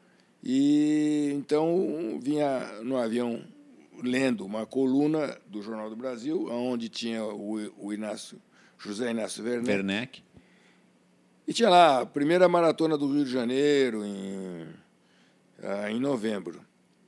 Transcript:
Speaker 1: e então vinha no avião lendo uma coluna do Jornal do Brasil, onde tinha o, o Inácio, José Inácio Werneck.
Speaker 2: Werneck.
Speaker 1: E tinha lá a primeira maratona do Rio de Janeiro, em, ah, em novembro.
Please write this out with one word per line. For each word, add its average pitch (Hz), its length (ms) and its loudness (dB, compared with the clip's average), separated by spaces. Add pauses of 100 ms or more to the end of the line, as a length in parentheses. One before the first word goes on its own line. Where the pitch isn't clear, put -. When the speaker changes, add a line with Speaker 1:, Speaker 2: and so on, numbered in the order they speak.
(440)
Speaker 1:
e 147 920 2
então 156 880 0
vinha 139 380 0 (240)
no 131 140 -2
avião 117 460 -2 (600)
lendo 127 420 0
uma 107 200 -6
coluna 139 720 0 (100)
do 101 140 -10
Jornal 110 280 -8
do 110 60 -12
Brasil, 123 540 -4
onde 120 400 -4
tinha 113 340 -6
o, 107 360 -6 (180)
o 101 160 -8
Inácio, 107 480 -8 (360)
José 110 340 -6
Inácio 110 320 -6
Werneck. 120 260 -2
Speaker 2:
Werneck. 101 540 -4 (1200)
Speaker 1:
E - 60 -4
tinha 233 160 4
lá 160 320 8
a 117 40 -2
primeira 165 420 4
maratona 160 500 2
do 139 140 0
Rio 147 140 2
de 127 60 -4
Janeiro, 127 760 2
em, 95 640 -8 (920)
ah, 101 300 -6
em 117 80 -2
novembro. 104 640 -4 (460)